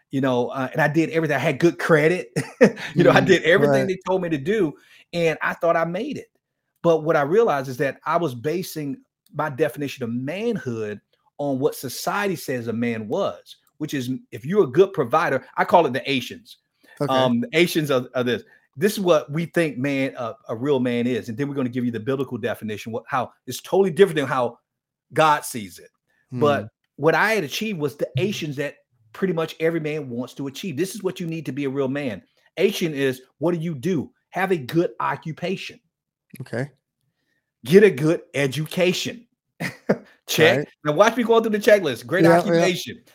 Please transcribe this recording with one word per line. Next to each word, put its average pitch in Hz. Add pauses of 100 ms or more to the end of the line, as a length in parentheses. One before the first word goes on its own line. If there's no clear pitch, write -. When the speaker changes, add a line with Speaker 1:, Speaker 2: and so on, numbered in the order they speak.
(100)
Speaker 1:
you 135
know, 123
uh, 131
and 156
I 147
did 156
everything. 156
I -
had 143
good 170
credit. 165 (280)
<laughs> - (360)
You 170
know, 160
I -
Speaker 2:
Mm, 135
Speaker 1:
did 175
everything 143
Speaker 2:
right. 131
Speaker 1:
they 185
told 185
me 175
to 156
do, 160 (400)
and 165
I 180
thought 170
I 165
made 185
it. - (500)
But 160
what 160
I 147
realized 147
is 127
that 135
I 156
was 160
basing 151 (380)
my 151
definition 139
of 113
manhood 127 (380)
on 143
what 151
society 185
says 120
a 113
man 113
was, 123 (220)
which 151
is, 127 (200)
if 117
you're 190
a 147
good 190
provider, 143 (120)
I 180
call 175
it 127
the 131
Asians. 120 (420)
Speaker 2:
Okay. 143
Speaker 1:
Um, 127
the 120
Asians 165
are, 127
are 127
this. 120 (320)
This 196
is 220
what 165
we 160
think 156
man, 135
uh, 113 (140)
a 123
real 131
man 120
is. 120
And 110
then 143
we're 143
gonna 131
give 120
you 123
the 113
biblical 127
definition, 107
what, -
how 127 (140)
it's 123
totally 190
different 165
than 139
how 123 (540)
God 151
sees 101
it. - (420)
But 131
Speaker 2:
Hmm. 107 (300)
Speaker 1:
what 160
I 190
had 196
achieved 202
was 147
the -
Asians 170
that 143 (360)
pretty 190
much 160
every 165
man 151
wants 120
to 139
achieve. 139
This 185
is 202
what 180
you 175
need 160
to 139
be 139
a 135
real 135
man. 131 (340)
Asian 185
is, 135 (160)
what 165
do 165
you 165
do? 139 (180)
Have 180
a 190
good 160
occupation. 156 (640)
Speaker 2:
Okay. 131 (920)
Speaker 1:
Get 185
a 196
good 156 (120)
education. 151 (340)
<laughs> -
Check. 160
Speaker 2:
Right. 147 (160)
Speaker 1:
Now 151
watch 214
me 254
go 226
through 220
the 208
checklist. 190
Great 165
Speaker 2:
Yeah, 170
yeah. 170
Speaker 1:
occupation. 170 (140)